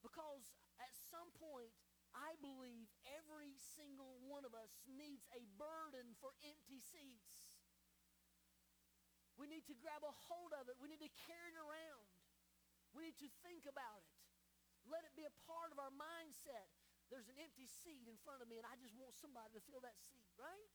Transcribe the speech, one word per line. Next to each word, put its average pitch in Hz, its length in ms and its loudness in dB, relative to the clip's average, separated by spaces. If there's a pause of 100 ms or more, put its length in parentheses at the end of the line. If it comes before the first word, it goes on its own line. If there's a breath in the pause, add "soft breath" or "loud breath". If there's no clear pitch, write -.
Because 294 480 2 (320)
at 247 80 -2 (160)
some 339 320 0
point, 254 320 2 (400)
I 302 320 4
believe 254 480 2 (160)
every 294 480 0 (160)
single 269 560 -4
one 285 160 4
of 233 80 0
us 220 160 -2 (160)
needs 269 480 -2
a 247 100 0 (140)
burden 294 640 2
for 269 80 0 (160)
empty 294 340 -4 (140)
seats. 269 560 -8 (1900)
We 285 80 0
need 320 220 2
to 262 100 2
grab 302 240 4
a 285 80 6 (160)
hold 339 320 4
of 247 80 2
it. 254 80 4
We 285 160 0
need 311 80 -2
to 302 120 0 (120)
carry 339 320 0
it 320 60 0
around. 302 440 0 (840)
We 320 160 2
need - 140 -2
to 277 80 0 (160)
think 339 180 -2
about 247 400 2
it. - 80 -16 (720)
Let 320 240 6
it 269 80 -12
be 311 80 2
a 294 100 2 (140)
part 330 240 6
of 285 80 4
our 269 140 4
mindset. 294 760 2 (400 loud breath)
There's 233 240 -2
an 269 80 -4
empty 269 240 -4 (160)
seat 285 300 -4
in 214 180 -6
front 269 160 -2
of 226 60 -4
me, 226 100 0
and 220 80 0
I 254 80 -2
just 240 220 -8
want 262 180 -6
somebody 226 400 -4
to 202 80 -2
fill 277 160 -2
that 240 160 -2 (160)
seat, 220 240 -16
right? 370 380 -4